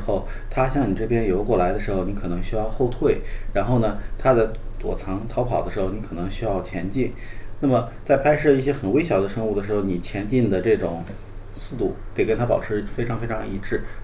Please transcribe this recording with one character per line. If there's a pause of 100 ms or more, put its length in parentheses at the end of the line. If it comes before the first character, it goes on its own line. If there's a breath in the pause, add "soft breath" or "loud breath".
候， (240 loud breath)
它
向
你
这
边
游
过
来
的
时
候，
你
可
能
需
要
后
退； (340 loud breath)
然
后
呢， (220 loud breath)
它
在 (320)
躲
藏
逃
跑
的
时
候，
你
可
能
需
要
前
进。 (480 loud breath)
那
么 (160 loud breath)
在
拍
摄
一
些
很
微
小
的
生
物
的
时
候，
你
前
进
的
这
种 (520)
速
度 (180)
得
跟
它
保
持
非
常
非
常
一
致， (220 loud breath)